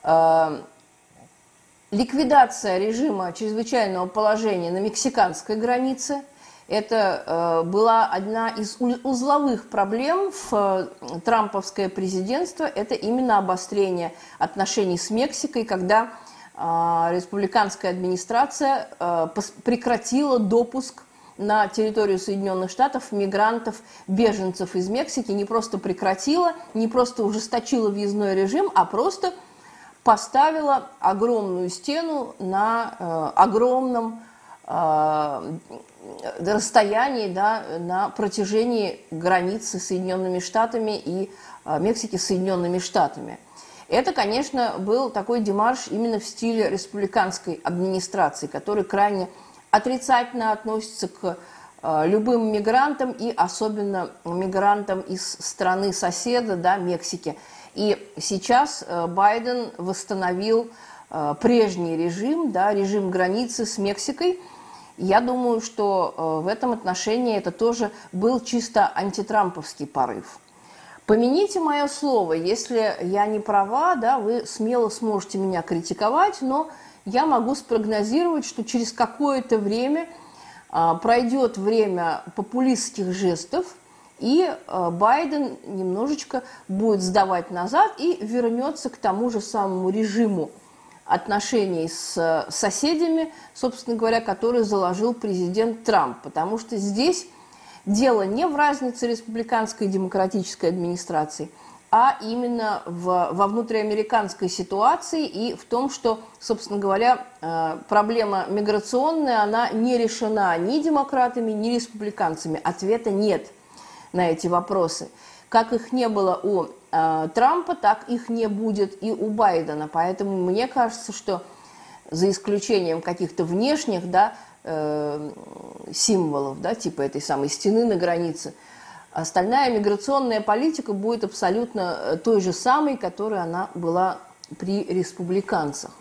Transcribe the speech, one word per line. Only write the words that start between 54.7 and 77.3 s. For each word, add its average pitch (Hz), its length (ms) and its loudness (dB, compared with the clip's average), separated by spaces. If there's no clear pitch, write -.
из - 380 -8
страны 185 540 0
соседа, 214 640 -2
да, 180 220 2
Мексики. 175 600 -4
И 208 220 2
сейчас, 240 680 0
э, 170 200 -2
Байден 220 720 0
восстановил, 190 920 -2
э, 147 280 -2
прежний 190 580 4
режим, 214 540 0
да, 190 220 2
режим 196 380 0
границы 208 540 0
с 220 120 -8
Мексикой. 285 640 -2
Я 190 220 4
думаю, 247 400 0
что, 202 580 0
э, 160 280 -2
в - 20 0
этом 226 240 -2
отношении 220 640 -2
это 208 160 -2
тоже 233 400 0
был 226 260 2
чисто 233 560 0
антитрамповский 196 920 -4
порыв. 127 540 -4
Помяните 269 540 4
моё 294 300 0
слово, 240 420 0
если 214 680 0
я 202 260 0
не 214 140 -2
права, 220 540 2
да, 247 240 2
вы 220 260 -2
смело 233 420 0
сможете 208 500 -4
меня 185 240 0
критиковать, 226 800 0
но 277 280 -2
я 254 220 2
могу 262 300 2